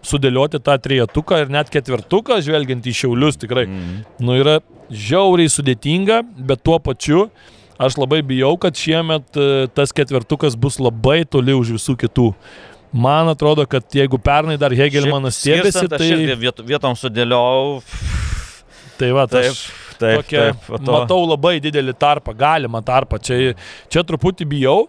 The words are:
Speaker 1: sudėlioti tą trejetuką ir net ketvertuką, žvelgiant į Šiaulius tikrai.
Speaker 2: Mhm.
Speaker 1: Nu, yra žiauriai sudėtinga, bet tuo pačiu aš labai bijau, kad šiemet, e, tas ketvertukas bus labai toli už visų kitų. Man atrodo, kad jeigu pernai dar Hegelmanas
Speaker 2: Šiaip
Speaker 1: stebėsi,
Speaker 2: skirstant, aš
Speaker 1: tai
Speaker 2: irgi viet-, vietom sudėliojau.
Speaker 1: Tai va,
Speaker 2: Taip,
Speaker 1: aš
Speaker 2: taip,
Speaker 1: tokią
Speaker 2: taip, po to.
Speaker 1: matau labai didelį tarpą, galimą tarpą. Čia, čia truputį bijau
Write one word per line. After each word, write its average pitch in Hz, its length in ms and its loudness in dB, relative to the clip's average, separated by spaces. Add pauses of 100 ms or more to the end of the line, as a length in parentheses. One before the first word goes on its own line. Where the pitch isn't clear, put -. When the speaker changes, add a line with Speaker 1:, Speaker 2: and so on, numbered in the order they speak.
Speaker 1:
sudėlioti 139 560 0
tą 143 160 2
trejetuką 131 640 0
ir 139 80 -4
net 143 240 -4
ketvertuką, 151 640 -2
žvelgiant 139 480 -2
į 123 80 -4
Šiaulius 131 480 0
tikrai. 123 240 -2
Speaker 2:
Mhm. 95 400 -10 (140)
Speaker 1:
Nu, 123 180 0
yra 151 220 4 (320)
žiauriai 165 580 2
sudėtinga, 160 720 0 (160)
bet 131 260 -2
tuo 165 140 2
pačiu 156 540 0 (480)
aš 131 180 0
labai 143 240 0
bijau, 131 380 0
kad 180 160 0
šiemet, 160 580 -2
e, 139 400 0
tas 143 180 0
ketvertukas 139 640 -2
bus 131 220 -2
labai 131 480 2
toli 135 320 0
už 117 220 0
visų 127 180 -2
kitų. 117 380 0 (580)
Man 143 320 2
atrodo, 151 420 2
kad 131 220 -4
jeigu 135 320 0
pernai 151 380 0
dar 143 100 2
Hegelmanas 139 720 0
Speaker 2:
Šiaip 165 240 2
Speaker 1:
stebėsi, 202 60 4
Speaker 2:
skirstant, 180 220 -2
aš 147 40 -4
Speaker 1:
tai 165 160 2
Speaker 2:
irgi 156 240 0
viet-, 120 260 -4
vietom 135 300 -2
sudėliojau. 123 880 0 (1160)
Speaker 1:
Tai 127 120 0
va, 135 140 2
Speaker 2:
Taip, 123 240 2
Speaker 1:
aš 131 140 -8 (340)
Speaker 2:
taip, 113 240 2
Speaker 1:
tokią 143 300 0
Speaker 2:
taip, 110 40 -6 (120)
po 113 100 -8
to. 131 160 -4
Speaker 1:
matau 165 320 2
labai 165 340 2
didelį 139 380 -2
tarpą, 147 400 0
galimą 127 480 0
tarpą. 127 320 0
Čia, 123 380 -2 (340)
čia 170 160 0
truputį 170 400 -2
bijau 143 440 2